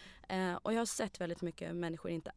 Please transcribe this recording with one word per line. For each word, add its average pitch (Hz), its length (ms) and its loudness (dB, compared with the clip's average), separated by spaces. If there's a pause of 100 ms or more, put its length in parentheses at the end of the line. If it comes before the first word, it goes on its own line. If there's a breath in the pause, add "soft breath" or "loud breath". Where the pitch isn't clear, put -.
(280 loud breath)
Eh, 185 260 2
och - 180 0
jag 226 80 4
har 233 60 4
sett - 340 0
väldigt 170 220 -2
mycket 170 260 -2
hur 165 60 -2
människor 170 360 -2
inte 165 260 -2